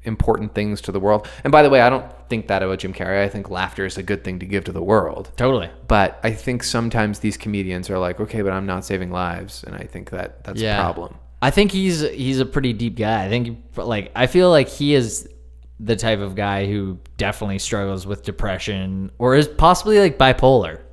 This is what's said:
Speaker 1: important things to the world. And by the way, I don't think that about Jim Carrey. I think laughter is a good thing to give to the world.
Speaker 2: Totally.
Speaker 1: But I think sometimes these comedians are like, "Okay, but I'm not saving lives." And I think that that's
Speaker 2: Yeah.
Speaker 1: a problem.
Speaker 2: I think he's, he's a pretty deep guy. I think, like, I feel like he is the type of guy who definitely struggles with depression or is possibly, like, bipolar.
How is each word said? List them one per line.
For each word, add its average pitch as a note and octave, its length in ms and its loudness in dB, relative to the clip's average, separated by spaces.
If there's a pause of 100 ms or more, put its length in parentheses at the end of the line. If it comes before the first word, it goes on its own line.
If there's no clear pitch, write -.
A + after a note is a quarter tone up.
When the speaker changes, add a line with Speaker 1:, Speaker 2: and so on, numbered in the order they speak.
Speaker 1:
important G#2+ 480 0
things G#2 280 -2
to - 100 -8
the G2 80 -2
world. G#2 280 2 (180)
And C#3 60 4
by D3+ 120 10
the D3 60 8
way, C3+ 100 8
I A#2+ 100 8
don't C3 160 0 (220)
think A2+ 200 -4
that G2 140 0
about F#2+ 180 -2
Jim F#2 140 -8
Carrey. F#2+ 300 0
I G2+ 60 0
think G2 200 -8
laughter F#2 360 -4
is F#2 120 -8
a G2 60 -8
good G2 200 -4
thing F#2 160 -6
to F#2 60 -10
give F#2+ 200 -4
to F2+ 80 -8
the F2+ 100 -6
world. F#2+ 540 0
Speaker 2:
Totally. A#2+ 320 0 (180)
Speaker 1:
But G2+ 360 2
I A2+ 80 0
think A#2+ 320 -4
sometimes A2 560 -2
these G#2 180 -2
comedians F#2 520 -4
are F#2+ 80 -2
like, F2+ 220 -2
"Okay, G#2+ 220 -4
but G2 100 0
I'm F#2+ 140 -4
not F#2+ 180 -4
saving F#2 280 -6
lives." F2+ 540 -6
And - 100 -14
I F#2+ 100 -12
think - 240 -16
that - 340 -12
that's G#2 180 -10
Speaker 2:
Yeah. G#2+ 160 -2
Speaker 1:
a G2 40 0
problem. F2 340 -4 (260)
Speaker 2:
I C3 100 4
think G3+ 200 4
he's, F#3+ 300 0
he's C3 400 -2
a C3 40 2
pretty C3+ 280 -2
deep A2+ 240 -6
guy. A2 260 0
I F#2+ 60 -4
think, A#2 280 -2 (200)
like, G#2 380 -4
I B2+ 120 2
feel F3+ 220 4
like D3 180 6
he C#3+ 260 0
is A#2+ 340 0 (520)
the A2 160 -2
type A2 240 0
of G2 160 -6
guy G2 300 -2
who G2 320 -4 (200)
definitely G2+ 420 -4
struggles G2 460 -4
with G2 180 -8
depression F#2+ 840 -4 (100)
or B2 160 4
is D3 120 6
possibly, F3+ 520 4
like, F#3 180 4
bipolar. B2+ 600 4 (140)